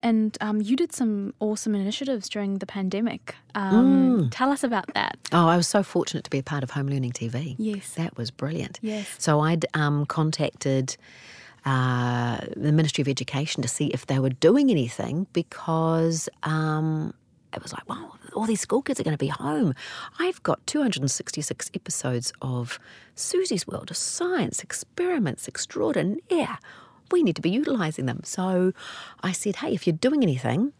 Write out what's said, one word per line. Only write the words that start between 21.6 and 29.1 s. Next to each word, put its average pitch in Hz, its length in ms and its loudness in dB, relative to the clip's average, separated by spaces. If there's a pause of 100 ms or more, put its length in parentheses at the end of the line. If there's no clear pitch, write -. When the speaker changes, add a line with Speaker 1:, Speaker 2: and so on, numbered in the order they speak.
Speaker 2:
episodes - 580 -4 (100)
of 123 380 -4 (360)
Susie's 359 520 -2
World - 220 -8
of 175 80 -8
Science, - 640 -2
Experiments - 840 -4
Extraordinaire. - 1120 -2 (520)
We 349 120 4
need 180 140 4
to - 40 -10
be 165 80 2
utilising 202 560 0
them." 127 180 -2
So 185 500 2 (500)